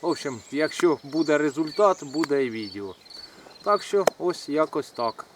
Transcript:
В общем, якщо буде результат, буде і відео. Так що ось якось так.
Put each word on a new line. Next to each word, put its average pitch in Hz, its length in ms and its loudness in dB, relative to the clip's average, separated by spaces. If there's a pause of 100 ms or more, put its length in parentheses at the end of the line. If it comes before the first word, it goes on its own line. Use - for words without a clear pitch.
В 165 60 -2
общем, 135 320 -4 (120)
якщо 151 520 2
буде 147 340 2
результат, 156 680 2
буде 143 420 0
і 123 40 -2
відео. 101 460 -8 (680)
Так 208 200 2
що 196 220 2 (120)
ось 170 320 -2
якось 147 420 0
так. 117 340 -6 (100)